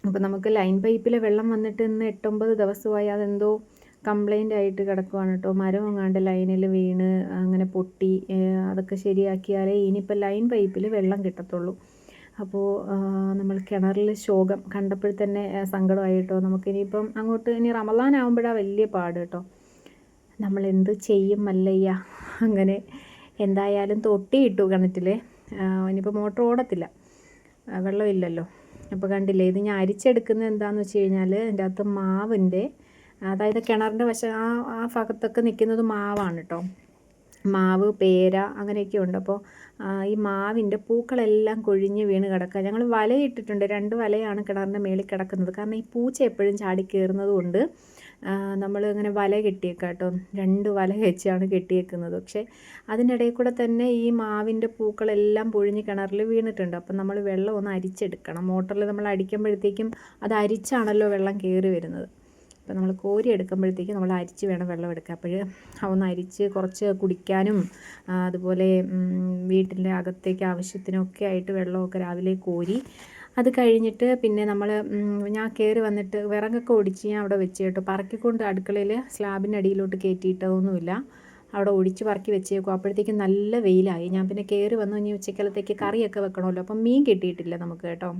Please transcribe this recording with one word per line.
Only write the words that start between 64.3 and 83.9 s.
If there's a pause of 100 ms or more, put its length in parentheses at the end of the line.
വേണം
വെള്ളം
എടുക്കാൻ.
അപ്പോൾ (580)
ഒന്ന്
അരിച്ച് (100)
കുറച്ച് (160)
കുടിക്കാനും, (520)
ആ, (160)
അതുപോലെ, (240)
ഉം, (480)
വീട്ടിൻ്റെ
അകത്തേക്ക്
ആവശ്യത്തിനൊക്കെ
ആയിട്ട്
വെള്ളമൊക്കെ
രാവിലെ (140)
കോരി. (600)
അത്
കഴിഞ്ഞിട്ട് (140)
പിന്നെ
നമ്മൾ, (260)
ഉം, (140)
ഞാൻ (100)
കയറി
വന്നിട്ട് (120)
വിറകൊക്കെ
ഒടിച്ച്
ഞാൻ
അവിടെ
വെച്ച്
കേട്ടോ.
പറക്കിക്കൊണ്ട്
അടുക്കളയിൽ (240)
സ്ലാബിൻ്റെ
അടിയിലോട്ട്
കയറ്റിയിട്ടതൊന്നുമില്ല, (640)
അവിടെ
ഒടിച്ച്
പറക്കി
വെച്ചേക്കും.
അപ്പോഴത്തേക്കും
നല്ല
വെയിലായി.